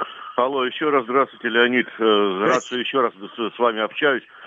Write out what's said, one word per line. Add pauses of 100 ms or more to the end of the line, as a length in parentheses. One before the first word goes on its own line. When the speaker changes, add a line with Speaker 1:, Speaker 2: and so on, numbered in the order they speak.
(360)
Speaker 1:
Алло,
ещё
раз
здравствуйте,
Леонид.
Э,
Speaker 2:
Здравствуйте.
Speaker 1:
здравствуйте,
ещё
раз
с,
с
вами
общаюсь. (240)